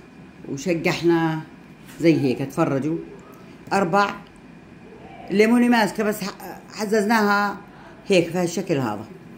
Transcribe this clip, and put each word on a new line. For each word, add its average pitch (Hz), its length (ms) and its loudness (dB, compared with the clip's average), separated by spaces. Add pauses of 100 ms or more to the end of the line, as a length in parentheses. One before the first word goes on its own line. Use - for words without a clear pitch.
(520)
وشقحنا 165 880 0 (600)
زي 147 200 4
هيك، 131 220 0
اتفرجوا. 156 560 -2 (760)
أربع 196 360 2 (1200)
الليمونة 226 360 4
ماسكة، 220 360 2
بس 208 200 -4
ح-، 185 120 -8 (380)
حززناها 202 840 2 (500)
هيك 170 220 4
في 165 80 -4
هالشكل 175 400 -2
هذا. 110 280 -4 (320)